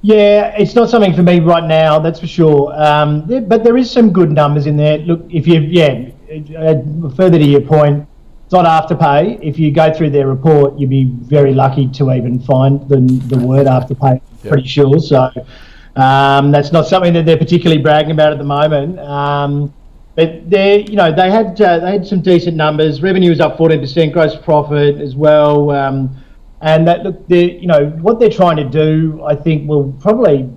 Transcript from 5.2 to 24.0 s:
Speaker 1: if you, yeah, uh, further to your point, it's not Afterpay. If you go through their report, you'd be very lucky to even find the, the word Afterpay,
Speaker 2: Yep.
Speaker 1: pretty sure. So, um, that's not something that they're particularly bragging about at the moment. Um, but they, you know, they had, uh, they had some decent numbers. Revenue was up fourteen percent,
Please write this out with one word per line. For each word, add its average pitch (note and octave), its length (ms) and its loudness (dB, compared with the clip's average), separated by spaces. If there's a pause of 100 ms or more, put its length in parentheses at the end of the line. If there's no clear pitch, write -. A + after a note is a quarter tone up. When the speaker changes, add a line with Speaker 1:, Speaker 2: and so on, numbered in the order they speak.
Speaker 1:
if D#3+ 200 -4
you, E3 120 4
yeah, D3 500 0 (460)
uh, D#3+ 180 0 (420)
further F3+ 220 4
to D3+ 60 2
your C#3+ 180 4
point, D3 440 2 (380)
it's - 80 -12
not F3+ 120 4
Afterpay. D#3+ 760 0
If D3+ 160 -8
you D3+ 140 0
go D#3 200 2
through D#3 180 -2
their C#3 180 0
report, C#3 500 2
you'd C3+ 120 -2
be C3+ 160 2
very C#3 460 0
lucky C3 360 0
to C3 240 -2
even A#2+ 260 -4
find C3+ 500 0
the, C#3 120 2 (340)
the B2 100 0
word C3+ 220 2
Afterpay, B2+ 540 -2 (240)
Speaker 2:
Yep. G#2+ 80 -4
Speaker 1:
pretty C3+ 160 -2
sure. C#3+ 320 2
So, C3 300 0 (680)
um, C#3 560 2
that's D3 180 0
not D#3+ 160 0
something F3+ 280 0
that D#3+ 120 0
they're D#3+ 100 4
particularly E3 460 0
bragging D3+ 300 0
about D3+ 180 2
at D3+ 80 -6
the D3+ 60 -10
moment. D3+ 560 -2
Um, C#3+ 720 -6 (400)
but E3 340 -2
they, G3 360 2
you G#3 120 -12
know, F3+ 160 2
they F#3 180 2
had, G3+ 300 -2
uh, F3 200 2
they F3+ 100 -6
had F#3+ 160 -4
some F#3+ 140 -2
decent E3+ 360 0
numbers. D3+ 460 -2
Revenue F#3 280 0
was E3 100 0
up D3+ 160 0
fourteen D#3+ 240 0
percent, D3 320 -2